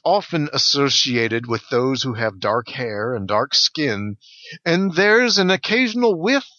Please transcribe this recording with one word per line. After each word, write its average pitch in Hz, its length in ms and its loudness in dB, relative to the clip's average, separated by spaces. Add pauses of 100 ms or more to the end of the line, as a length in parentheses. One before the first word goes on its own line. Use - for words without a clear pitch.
often 170 480 0
associated 123 960 0
with 117 240 -4
those 127 320 0
who 127 120 -4
have 107 260 -4
dark 110 280 -2
hair 113 460 -6
and 98 140 -6
dark 107 260 0
skin, 104 640 -2 (480)
and 180 300 2
there's 208 440 4
an 185 120 2
occasional 220 680 0
whiff 254 260 0 (120)